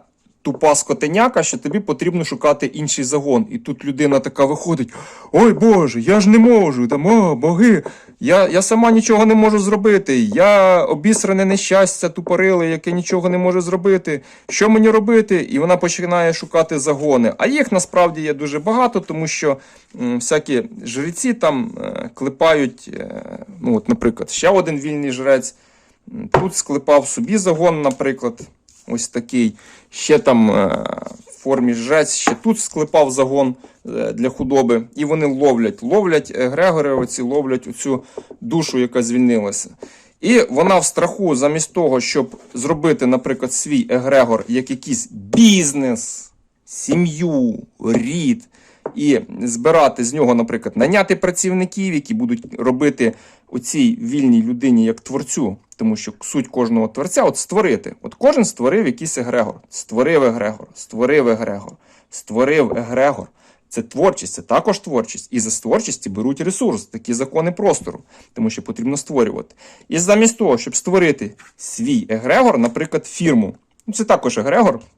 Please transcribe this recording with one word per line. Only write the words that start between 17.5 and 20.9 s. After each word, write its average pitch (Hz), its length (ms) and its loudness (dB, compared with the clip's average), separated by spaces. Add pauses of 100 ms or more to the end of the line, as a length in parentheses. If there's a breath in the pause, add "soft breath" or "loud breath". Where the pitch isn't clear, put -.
насправді 175 500 0
є 151 120 -4
дуже 147 260 -6
багато, 226 400 0
тому 160 280 -6
що, 143 300 -2 (440 loud breath)
м, 123 140 -4
всякі 135 480 -2 (200)
жреці 151 500 -4